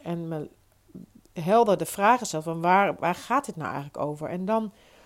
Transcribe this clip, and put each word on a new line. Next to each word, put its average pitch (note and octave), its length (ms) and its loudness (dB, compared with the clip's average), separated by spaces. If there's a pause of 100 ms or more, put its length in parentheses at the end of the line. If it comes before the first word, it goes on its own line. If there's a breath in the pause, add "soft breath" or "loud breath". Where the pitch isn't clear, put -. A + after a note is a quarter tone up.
En E3+ 260 -6
me D#3 200 -8 (840)
helder G3 460 4
de D#3+ 80 -4
vragen A3+ 400 2
stelt D#3 180 -6
van E3 160 -4
waar, F3+ 340 4
waar F3 200 -2
gaat C4+ 300 -2
dit G3+ 120 -12
nou C3+ 140 -6
eigenlijk C#3+ 340 -6
over? D3+ 240 -6
En F3+ 160 -6
dan A3 280 -2 (340 loud breath)